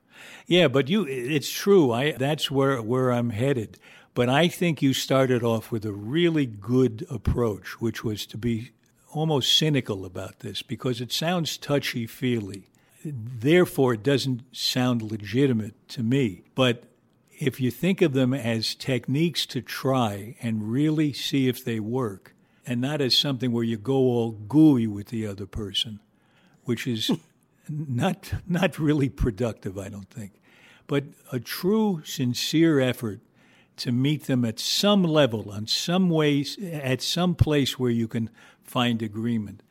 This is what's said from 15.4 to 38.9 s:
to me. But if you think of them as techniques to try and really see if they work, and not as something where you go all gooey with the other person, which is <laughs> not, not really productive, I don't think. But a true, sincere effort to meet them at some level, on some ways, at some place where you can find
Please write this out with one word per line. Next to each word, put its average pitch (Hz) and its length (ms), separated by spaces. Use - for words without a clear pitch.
to 120 140
me. 117 400
But 123 280
if 135 200
you 127 120
think 180 300
of 156 120
them 131 220
as 113 400
techniques 135 720
to 123 140
try 113 800
and 110 300
really 151 400
see 135 360
if 123 180
they 117 140
work, 110 560
and 123 140
not 143 220
as 127 160
something 131 340
where 117 120
you 113 140
go 107 180
all 120 360
gooey 117 560
with 101 200
the 110 200
other 101 180
person, 101 540
which - 240
is 113 240
<laughs> - 280
not, 151 640
not 175 320
really 143 300
productive, 104 680
I 95 120
don't 101 200
think. 101 300
But 143 180
a 127 80
true, 196 680
sincere 143 720
effort 120 400
to - 140
meet 139 360
them 123 180
at 110 140
some 202 440
level, 123 480
on 104 160
some 180 420
ways, 147 480
at 131 300
some 175 340
place 147 440
where 127 120
you 117 160
can 113 220
find 120 380